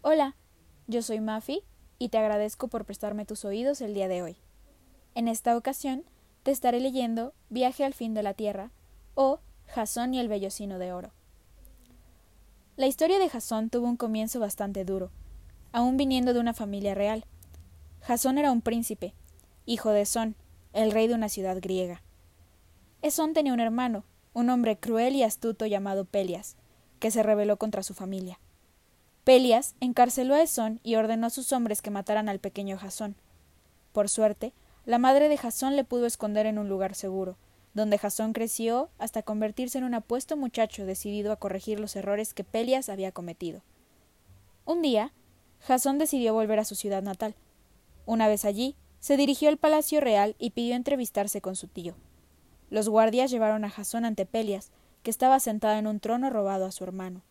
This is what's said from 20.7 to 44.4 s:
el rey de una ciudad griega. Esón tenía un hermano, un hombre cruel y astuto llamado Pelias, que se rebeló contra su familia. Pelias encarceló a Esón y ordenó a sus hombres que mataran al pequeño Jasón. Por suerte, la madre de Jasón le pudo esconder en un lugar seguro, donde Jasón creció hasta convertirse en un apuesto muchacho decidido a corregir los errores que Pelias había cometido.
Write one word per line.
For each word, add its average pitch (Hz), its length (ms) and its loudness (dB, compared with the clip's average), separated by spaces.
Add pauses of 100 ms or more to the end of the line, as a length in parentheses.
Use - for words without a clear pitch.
el 220 180 2
rey 220 160 2
de 240 60 2
una 220 160 -2
ciudad 190 320 -4
griega. 185 400 -4 (1000)
Esón 311 300 0
tenía 294 200 2
un 240 60 0
hermano, 226 440 -2 (300)
un 240 160 2
hombre 233 300 2
cruel 233 360 0
y 277 60 2
astuto 220 460 -2
llamado 196 380 -2
Pelias, 185 500 -4 (440)
que 220 120 0
se 220 100 2
rebeló 208 360 4
contra 214 260 -4
su 190 100 -10
familia. 185 460 -8 (840)
Pelias 254 580 8
encarceló 247 520 4
a 302 80 8
Esón 226 400 0
y 226 140 0
ordenó 226 320 2
a - 20 0
sus 262 240 -4
hombres 233 300 0
que 208 80 -6
mataran 208 360 0
al 196 120 -2
pequeño 196 400 -8
Jasón. 202 360 -8 (760)
Por 202 180 2
suerte, 220 420 0 (320)
la 240 140 2
madre 269 320 8
de 294 80 4
Jasón 269 380 -2
le 277 80 2
pudo 240 240 0
esconder 214 400 0
en 214 100 -2
un 208 100 -4
lugar 190 280 -2
seguro, 185 420 -6 (380)
donde 208 240 2
Jasón 220 340 -2
creció 226 640 -2
hasta 226 240 -6
convertirse 214 560 -4
en 254 60 -4
un 247 100 -4
apuesto 240 440 -4
muchacho 226 500 -2
decidido 202 440 -4
a 214 40 -2
corregir 208 440 -6
los 214 160 -8
errores 202 380 -4
que 190 100 -10
Pelias 247 460 -2
había 190 220 -6
cometido. 175 500 -10 (1040)